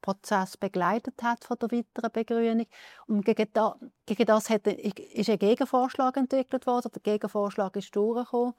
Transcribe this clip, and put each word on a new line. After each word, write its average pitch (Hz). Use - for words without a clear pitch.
Prozess 196
begleitet 190
hat 233
von 240
der 226
weiteren 233
Begrünung. 226
Und 208
gegen -
da, 214
gegen 220
das 214
hat, 220
ist -
ein 214
Gegenvorschlag 254
entwickelt 262
worden. 247
Der -
Gegenvorschlag 208
ist -
durchgekommen. 240